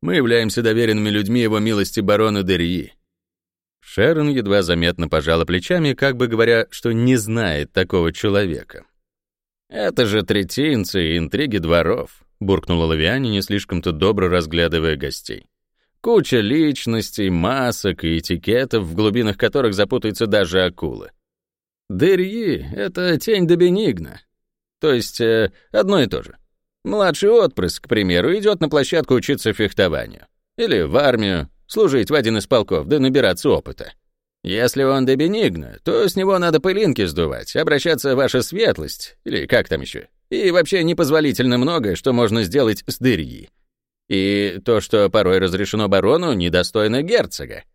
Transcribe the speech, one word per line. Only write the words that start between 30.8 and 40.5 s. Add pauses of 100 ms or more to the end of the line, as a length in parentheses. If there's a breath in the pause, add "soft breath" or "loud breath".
в
армию, (180)
служить
в
один
из
полков,
да
набираться
опыта. (500)
Если
он
де
Бенигно,
то
с
него
надо
пылинки
сдувать,
обращаться
ваша
светлость,
или
как
там
ещё. (240)
И
вообще